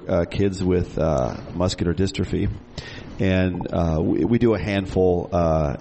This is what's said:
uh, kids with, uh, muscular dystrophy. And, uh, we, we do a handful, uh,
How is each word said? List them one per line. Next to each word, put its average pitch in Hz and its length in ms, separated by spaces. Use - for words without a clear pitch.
uh, 87 180
kids 95 380
with, 90 360
uh, 67 380
muscular 87 400
dystrophy. 90 520
And, 92 540
uh, 82 260
we, 92 260
we 117 120
do 117 160
a 98 60
handful, 92 760
uh, 78 480